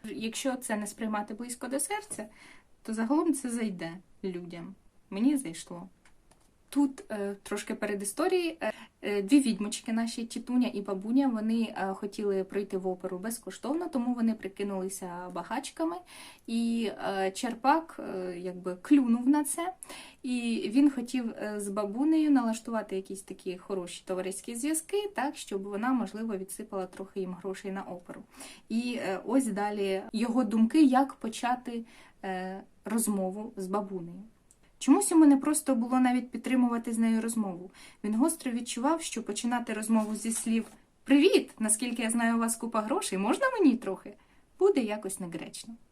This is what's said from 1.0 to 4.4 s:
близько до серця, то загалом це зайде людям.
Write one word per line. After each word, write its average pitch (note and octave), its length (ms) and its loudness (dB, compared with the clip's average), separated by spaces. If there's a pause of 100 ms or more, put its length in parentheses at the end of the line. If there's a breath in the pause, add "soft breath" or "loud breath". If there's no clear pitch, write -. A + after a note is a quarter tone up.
близько A#3+ 340 -10
до C4 120 -2
серця, G4+ 480 -6 (560 loud breath)
то A3+ 100 -8
загалом C#4+ 400 2
це B3+ 160 -4
зайде F#3+ 480 -4 (260)
людям. F3 520 -8 (340)